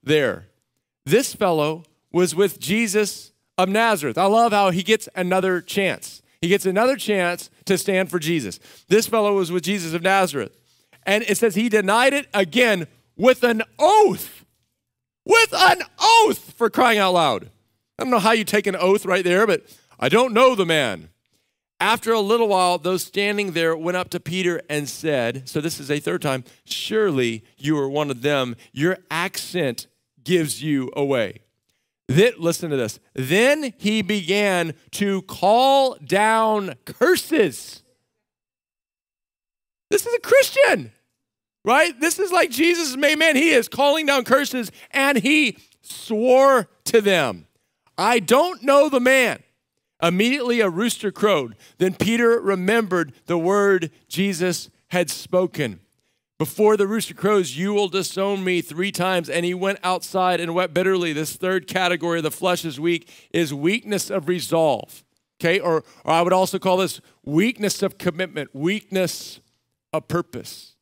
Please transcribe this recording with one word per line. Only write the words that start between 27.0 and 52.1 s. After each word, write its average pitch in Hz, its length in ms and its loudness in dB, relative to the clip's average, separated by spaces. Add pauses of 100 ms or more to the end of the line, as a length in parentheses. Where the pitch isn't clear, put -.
you 147 200 -2
are 139 120 -2
one 143 200 -2
of 123 120 -8
them. 131 340 -2 (160)
Your 170 260 -2 (140)
accent 165 760 -6 (360)
gives 156 400 -2
you 135 320 -2
away." 131 460 -2 (680)
Then, 190 300 4
listen 165 320 -4
to 143 80 -2
this. 113 220 -4 (140)
Then 233 640 0
he 214 240 -2
began 185 720 -2 (180)
to 196 320 -4
call 262 760 2
down 208 800 0 (100)
curses. - 1000 0 (2000)
This 403 140 0
is 466 80 -4
a 466 80 0
Christian, 440 720 2 (720)
right? 269 340 2
This 330 200 -2
is 370 120 -2
like 349 200 0
Jesus' 320 440 0
main 302 240 0
man. 320 160 4
He 311 140 2
is 247 180 2
calling 285 380 0
down 269 180 0
curses, 254 480 -2 (200)
and 277 260 2
he 269 400 0 (240)
swore 254 880 2 (160)
to 226 160 4
them, 143 460 0 (500)
"I 226 220 2
don't 254 440 2
know 285 240 4
the 269 140 0
man." 254 400 2 (600)
Immediately 240 560 0
a 208 100 2
rooster 202 400 -4
crowed. 156 460 -2 (220)
Then 185 180 0
Peter 233 460 2